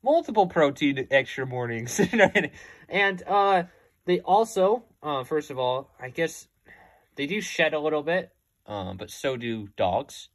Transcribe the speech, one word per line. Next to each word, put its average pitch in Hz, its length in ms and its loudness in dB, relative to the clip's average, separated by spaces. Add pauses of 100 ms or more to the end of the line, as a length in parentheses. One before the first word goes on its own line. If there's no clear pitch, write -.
multiple 247 440 4
protein 139 640 2
extra 135 360 0
mornings. 120 520 -6
<laughs> 185 120 2
You 233 80 -2
know, 185 100 8 (600)
and, 190 360 -2
uh, 196 380 4 (420)
they 180 140 2
also, 208 640 2 (180)
uh, 143 220 -4
first 147 260 -4
of 131 80 -8
all, 127 320 -2 (100)
I 127 100 -12
guess - 380 -6 (680)
they 143 100 -4
do 196 160 -4
shed 156 320 0
a 151 60 0
little 151 240 -2
bit, 175 280 -2 (360)
um, 95 300 -8
but 104 120 -12
so 135 280 -4
do 113 400 -6
dogs. 104 580 -2